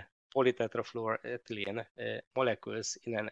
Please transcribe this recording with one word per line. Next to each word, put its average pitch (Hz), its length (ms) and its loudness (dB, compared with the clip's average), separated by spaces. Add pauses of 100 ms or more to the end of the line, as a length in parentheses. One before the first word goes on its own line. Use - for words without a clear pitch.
(340)
polytetrafluoroethylene, 113 1500 0 (140)
uh, 110 220 -4 (160)
molecules 110 640 0
in 117 160 0
an 107 120 -2